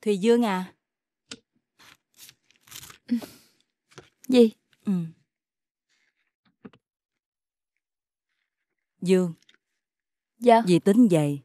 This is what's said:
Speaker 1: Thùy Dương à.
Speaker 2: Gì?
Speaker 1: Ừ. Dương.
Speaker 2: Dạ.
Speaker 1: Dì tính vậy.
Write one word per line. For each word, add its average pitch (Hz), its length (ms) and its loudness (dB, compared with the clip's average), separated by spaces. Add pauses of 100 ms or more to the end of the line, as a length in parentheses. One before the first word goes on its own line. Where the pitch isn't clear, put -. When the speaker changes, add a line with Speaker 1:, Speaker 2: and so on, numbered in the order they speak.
Speaker 1:
Thùy 208 160 -4
Dương 233 260 0
à. 185 300 -6 (3500)
Speaker 2:
Gì? 240 240 4 (320)
Speaker 1:
Ừ. 208 80 -6 (4000)
Dương. 180 320 -2 (1040)
Speaker 2:
Dạ. 226 280 4
Speaker 1:
Dì 175 120 2
tính 208 320 2
vậy. 147 340 -2